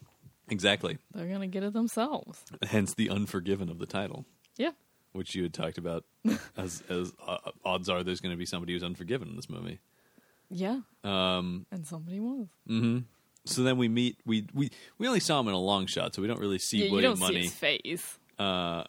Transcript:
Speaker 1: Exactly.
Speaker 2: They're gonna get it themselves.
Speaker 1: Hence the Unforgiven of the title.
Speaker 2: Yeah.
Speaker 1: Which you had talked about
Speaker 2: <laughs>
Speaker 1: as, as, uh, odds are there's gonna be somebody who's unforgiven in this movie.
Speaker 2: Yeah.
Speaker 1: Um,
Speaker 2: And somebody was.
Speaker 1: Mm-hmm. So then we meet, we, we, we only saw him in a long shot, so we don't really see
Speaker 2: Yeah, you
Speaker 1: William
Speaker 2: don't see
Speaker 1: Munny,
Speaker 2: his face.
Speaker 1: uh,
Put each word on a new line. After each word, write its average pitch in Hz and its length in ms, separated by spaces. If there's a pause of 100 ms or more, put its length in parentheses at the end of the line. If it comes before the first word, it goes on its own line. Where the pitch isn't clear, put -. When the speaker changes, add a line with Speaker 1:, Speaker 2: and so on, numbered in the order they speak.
(480)
Speaker 1:
Exactly. 101 500 (160)
Speaker 2:
They're 170 140
gonna 196 180
get 190 160
it 202 100
themselves. 233 720 (220)
Speaker 1:
Hence 104 280
the 110 140
Unforgiven 98 600
of 85 80
the 95 80
title. 101 400 (300)
Speaker 2:
Yeah. 311 160 (400)
Speaker 1:
Which 92 220
you 92 100
had 82 100
talked - 240
about 85 260 (260)
Speaker 2:
<laughs> - 260
Speaker 1:
as, 87 320
as, 90 240 (140)
uh, 87 120 (260)
odds 92 240
are 90 140
there's 90 180
gonna 90 160
be 87 100
somebody 87 280
who's 87 100
unforgiven 90 440
in 85 80
this - 120
movie. 87 320 (680)
Speaker 2:
Yeah. 190 300 (220)
Speaker 1:
Um, 90 680
Speaker 2:
And 151 160
somebody 170 340
was. 240 260 (220)
Speaker 1:
Mm-hmm. 117 300 (480)
So - 160
then 127 160
we 123 100
meet, 120 380
we, 110 280
we, 139 160 (280)
we 220 80
only 247 140
saw 147 200
him 117 80
in 98 60
a 92 40
long 95 280
shot, 92 280
so 95 80
we 101 60
don't 117 120
really 98 180
see - 200
Speaker 2:
Yeah, 208 80
you 196 60
Speaker 1:
William 240 200
Speaker 2:
don't 185 160
see - 60
Speaker 1:
Munny, 87 100
Speaker 2:
his 87 100
face. - 640 (200)
Speaker 1:
uh, 90 500